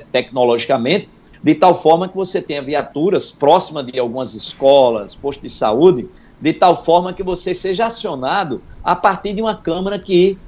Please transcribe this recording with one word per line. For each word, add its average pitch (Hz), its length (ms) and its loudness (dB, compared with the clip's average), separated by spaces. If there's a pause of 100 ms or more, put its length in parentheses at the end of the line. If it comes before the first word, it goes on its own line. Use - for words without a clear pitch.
tecnologicamente, 127 1000 0 (340)
de 156 100 4
tal 170 220 4
forma 165 320 2
que 185 80 -16
você 185 260 -4
tenha 143 200 -8
viaturas 143 680 -2
próximas 156 560 0
de 123 140 -6
algumas 120 340 -4
escolas, 120 800 2
postos - 300 -8
de 139 60 -14
saúde, 123 580 2 (320)
de 156 140 -2
tal 180 280 2
forma 175 300 2
que 196 120 -10
você 180 300 -6
seja 190 340 -4
acionado 160 760 -6 (200)
a 175 140 -2
partir 202 380 -2
de 202 80 -4
uma 220 140 -2
câmera 190 440 -4
que 190 380 2 (100)